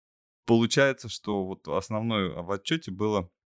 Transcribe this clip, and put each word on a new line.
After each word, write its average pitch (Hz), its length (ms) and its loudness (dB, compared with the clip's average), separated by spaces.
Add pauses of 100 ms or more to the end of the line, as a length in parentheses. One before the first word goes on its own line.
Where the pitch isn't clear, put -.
(460)
получается, 120 640 4
что 101 360 -4
вот 92 240 -10
основное 104 640 -2 (120)
в 87 80 -6
отчёте 101 400 -4
было, 98 400 0 (260)